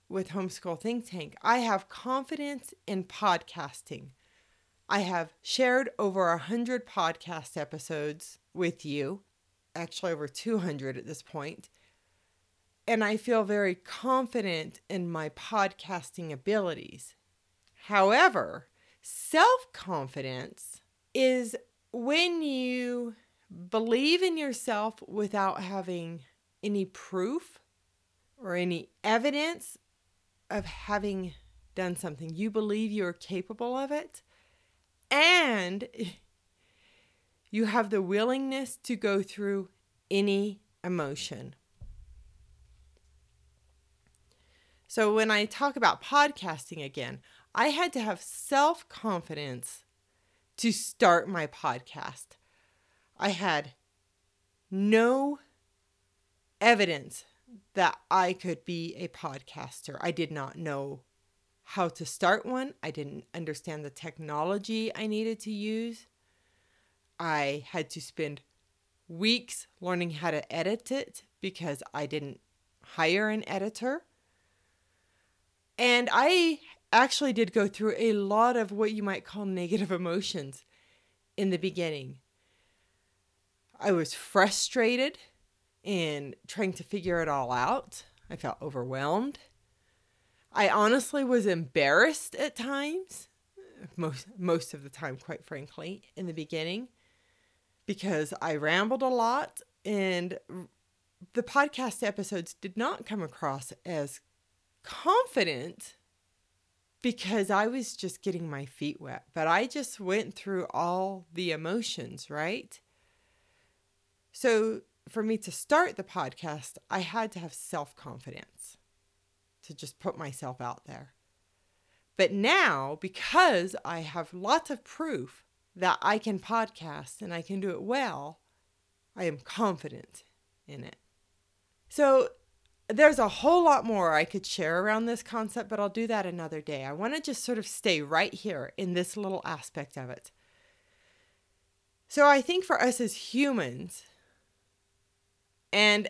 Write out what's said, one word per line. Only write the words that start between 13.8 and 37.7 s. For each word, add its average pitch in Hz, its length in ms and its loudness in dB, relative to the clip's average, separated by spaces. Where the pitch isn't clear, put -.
in 180 180 -2
my 160 200 -4
podcasting 185 1040 -4
abilities. 180 800 -4
However, 202 840 6
self-confidence 151 1800 0
is 254 420 4
when 320 500 2
you 247 720 -2
believe 254 520 4
in 349 140 2
yourself 226 600 -2
without 202 560 -2
having 175 580 -6
any 202 220 0
proof 190 760 -4
or 202 180 -6
any 180 360 -2
evidence 285 760 0
of 202 160 -4
having 196 640 -4
done 180 220 -2
something. 160 380 -8
You 208 160 -2
believe 214 420 0
you're 185 220 -2
capable 226 640 -6
of 277 120 -4
it, 302 300 -6
and 262 800 6
you 220 140 2
have 214 240 2